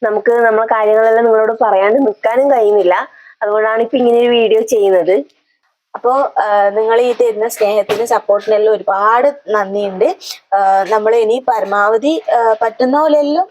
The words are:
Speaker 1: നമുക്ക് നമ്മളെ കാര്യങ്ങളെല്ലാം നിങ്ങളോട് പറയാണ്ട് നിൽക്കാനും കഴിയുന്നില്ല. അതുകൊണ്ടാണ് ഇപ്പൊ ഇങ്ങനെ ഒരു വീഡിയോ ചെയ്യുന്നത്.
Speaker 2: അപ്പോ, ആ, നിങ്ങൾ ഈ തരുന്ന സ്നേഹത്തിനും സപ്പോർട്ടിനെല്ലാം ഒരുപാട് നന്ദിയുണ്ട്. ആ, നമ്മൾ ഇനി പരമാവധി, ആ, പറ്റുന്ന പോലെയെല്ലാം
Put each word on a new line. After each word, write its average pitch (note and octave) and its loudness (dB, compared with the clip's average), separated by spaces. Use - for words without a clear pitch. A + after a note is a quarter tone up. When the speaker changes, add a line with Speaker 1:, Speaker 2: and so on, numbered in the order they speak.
Speaker 1:
നമുക്ക് G#3+ -2
നമ്മളെ A3+ 2
കാര്യങ്ങളെല്ലാം A3 2
നിങ്ങളോട് A3 2
പറയാണ്ട് G#3 2
നിൽക്കാനും C4 0
കഴിയുന്നില്ല. G#3 2
അതുകൊണ്ടാണ് A3 -2
ഇപ്പൊ A3+ -2
ഇങ്ങനെ A#3+ 2
ഒരു A#3+ 0
വീഡിയോ A3 2
ചെയ്യുന്നത്. G3 0
Speaker 2:
അപ്പോ, C4 -2
ആ, G3+ 0
നിങ്ങൾ A3 0
ഈ B3 -2
തരുന്ന A3+ -2
സ്നേഹത്തിനും G#3 -2
സപ്പോർട്ടിനെല്ലാം G#3+ 0
ഒരുപാട് G#3+ 0
നന്ദിയുണ്ട്. G3+ -2
ആ, G3 2
നമ്മൾ G#3+ 0
ഇനി A#3 0
പരമാവധി, G#3+ 0
ആ, - 2
പറ്റുന്ന B3+ -2
പോലെയെല്ലാം D4+ 0